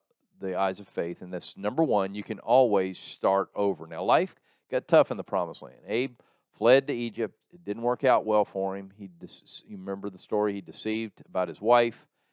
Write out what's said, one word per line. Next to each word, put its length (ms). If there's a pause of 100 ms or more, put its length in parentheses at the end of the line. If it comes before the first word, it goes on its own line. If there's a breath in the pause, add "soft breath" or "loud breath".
(400)
the 160
eyes 240
of 80
faith, 320
and 100
that's 240
number 260
one, 320
you 100
can 160
always 600
start 560
over. 320
Now, 160
life 320 (340)
got 200
tough 220
in 60
the 60
promised 380
land. 260
Abe 320 (380 soft breath)
fled 300
to 60
Egypt. 460 (140)
It 100
didn't 200
work 200
out 220
well 180
for 320
him. 220
He 100
de-, 220 (360)
you 120
remember 320
the 80
story. 340
He 80
deceived 680
about 220
his 140
wife, 440 (280)